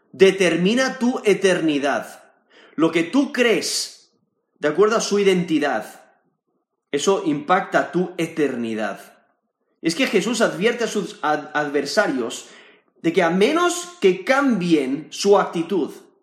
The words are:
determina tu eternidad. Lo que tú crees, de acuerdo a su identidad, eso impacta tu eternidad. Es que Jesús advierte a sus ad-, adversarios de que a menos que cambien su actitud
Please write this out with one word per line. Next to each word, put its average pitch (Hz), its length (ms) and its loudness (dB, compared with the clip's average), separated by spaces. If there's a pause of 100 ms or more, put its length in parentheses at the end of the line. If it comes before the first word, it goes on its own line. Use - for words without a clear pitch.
(120)
determina 185 840 2
tu 247 260 -2
eternidad. 160 1080 0 (420)
Lo 156 160 2
que 165 120 0
tú 262 280 -2
crees, - 800 -2 (460)
de 147 120 -2
acuerdo 208 280 2
a 185 40 0
su 202 180 -2
identidad, 160 960 0 (760)
eso 185 340 0
impacta 160 640 0
tu 175 260 -2
eternidad. 120 1080 -6 (560)
Es 165 120 -2
que 262 140 0
Jesús 208 340 0
advierte 214 420 0
a 214 40 -2
sus - 340 -6
ad-, 151 320 -2
adversarios 143 920 -2 (560)
de 165 100 0
que 185 80 4
a 170 80 2
menos 311 720 0
que 185 220 4
cambien 175 880 0
su 202 260 4
actitud 170 540 -2 (320)